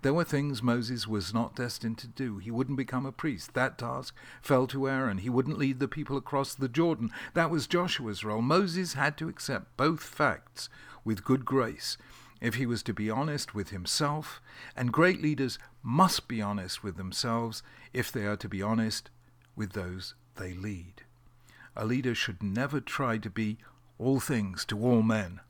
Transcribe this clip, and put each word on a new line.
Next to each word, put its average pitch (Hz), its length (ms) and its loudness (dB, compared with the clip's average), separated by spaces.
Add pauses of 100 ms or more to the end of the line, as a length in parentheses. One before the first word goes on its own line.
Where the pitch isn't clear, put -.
There - 120 4
were 170 100 4
things 143 400 0
Moses 120 440 0
was 104 280 -2
not 117 200 0
destined 113 440 -4
to 123 80 -12
do. 113 320 -6
He 98 100 -10
wouldn't 127 280 0
become 131 280 -2
a 135 60 -6
priest. - 420 -6
That 131 240 0
task 127 380 -6 (260)
fell 131 260 4
to 135 220 0
Aaron. 131 300 0
He 107 100 -4
wouldn't 127 300 2
lead 135 200 2
the 139 80 2
people 143 300 -4
across 135 380 -2
the 131 120 -2
Jordan. 127 440 2 (240)
That 165 160 4
was 151 160 0
Joshua's 135 560 0
role. 107 180 0
Moses 170 520 2
had 139 240 0
to 160 120 -4
accept - 480 -6
both 156 240 2
facts - 680 -2 (360)
with 110 200 -2
good 131 220 4
grace - 520 -2 (440)
if 113 140 0
he 127 100 0
was 117 160 0
to 110 120 -2
be 107 180 0
honest 143 420 -2
with 101 160 -4
himself, 147 720 -2 (340)
and 123 160 2
great 170 300 6
leaders 139 380 0 (240)
must 165 440 4
be 113 140 -2
honest 101 420 -4
with 90 140 -6
themselves 113 640 -2 (320)
if 123 180 -2
they 104 140 -2
are 104 100 0
to 101 140 -8
be 95 120 -4
honest 110 500 0 (440)
with 107 180 -6
those 92 420 -6 (220)
they 92 160 -8
lead. 90 500 -10 (720)
A 110 100 -4
leader 123 300 2
should - 260 -4
never 123 400 0
try 117 380 0
to 107 100 -6
be 110 300 -2 (400)
all 131 200 2
things 101 460 -2
to 104 180 -4
all 120 200 6
men 104 360 2 (100)